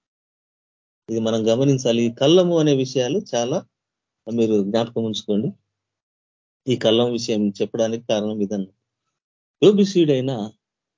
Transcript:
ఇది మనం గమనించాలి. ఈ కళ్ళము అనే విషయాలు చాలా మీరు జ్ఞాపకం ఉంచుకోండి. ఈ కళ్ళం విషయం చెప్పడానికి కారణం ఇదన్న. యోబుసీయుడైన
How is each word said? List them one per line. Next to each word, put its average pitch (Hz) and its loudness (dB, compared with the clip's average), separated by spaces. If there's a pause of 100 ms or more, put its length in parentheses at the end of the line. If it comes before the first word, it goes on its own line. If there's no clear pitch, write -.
(1080)
ఇది 113 -4
మనం 110 0
గమనించాలి. 127 0
ఈ 117 0
కళ్ళము 170 2
అనే 151 2
విషయాలు 131 -2 (140)
చాలా 127 -2 (680)
మీరు 110 2
జ్ఞాపకం 113 -2
ఉంచుకోండి. 107 -4 (1200)
ఈ 123 2
కళ్ళం 117 2
విషయం 113 -2
చెప్పడానికి 113 -4
కారణం 107 -2
ఇదన్న. 98 -4 (960)
యోబుసీయుడైన 147 2 (460)